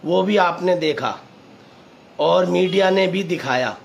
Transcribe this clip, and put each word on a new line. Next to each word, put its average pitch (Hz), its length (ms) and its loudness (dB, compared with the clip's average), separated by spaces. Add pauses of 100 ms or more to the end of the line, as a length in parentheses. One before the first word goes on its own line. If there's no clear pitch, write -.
वो 180 200 0
भी 202 160 0
आपने 175 400 2
देखा 143 380 -2 (1000)
और 175 300 2
मीडिया 185 420 2
ने 190 160 2
भी 185 180 -2
दिखाया। 127 600 -4